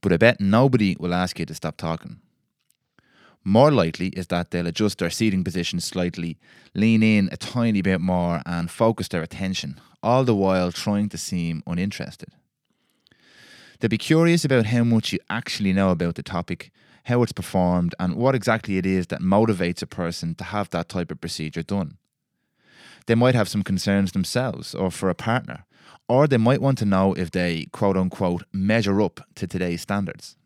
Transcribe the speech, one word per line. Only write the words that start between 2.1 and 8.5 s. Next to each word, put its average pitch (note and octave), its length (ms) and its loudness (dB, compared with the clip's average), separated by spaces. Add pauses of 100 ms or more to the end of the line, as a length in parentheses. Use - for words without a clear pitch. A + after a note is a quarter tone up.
More A#2+ 260 6
likely F2+ 380 0
is F#2 180 -8
that F2 240 -4
they'll F2 160 -2
adjust G2+ 320 -2
their E2+ 100 0
seating F#2+ 360 0
position F2+ 340 -4
slightly, F2 580 -6 (380)
lean A2 280 4
in G#2+ 280 4
a - 60 -10
tiny A2+ 440 -2
bit F#2 200 0
more, F2 440 0
and E2+ 240 -6